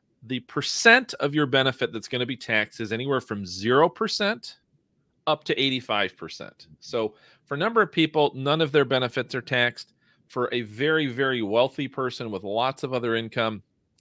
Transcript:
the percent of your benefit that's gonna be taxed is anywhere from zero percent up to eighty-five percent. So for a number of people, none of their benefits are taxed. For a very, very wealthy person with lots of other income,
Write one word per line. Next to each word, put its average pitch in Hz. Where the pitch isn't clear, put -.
the 123
percent -
of 143
your 151
benefit 131
that's 110
gonna 123
be 127
taxed 107
is 107
anywhere 131
from 101
zero 117
percent 214
up 151
to 151
eighty-five 120
percent. -
So 110
for 143
a 143
number 226
of 196
people, 156
none 143
of 143
their 147
benefits 127
are 123
taxed. 120
For 123
a 123
very, 139
very 127
wealthy 123
person 127
with 110
lots 117
of 131
other 117
income, 110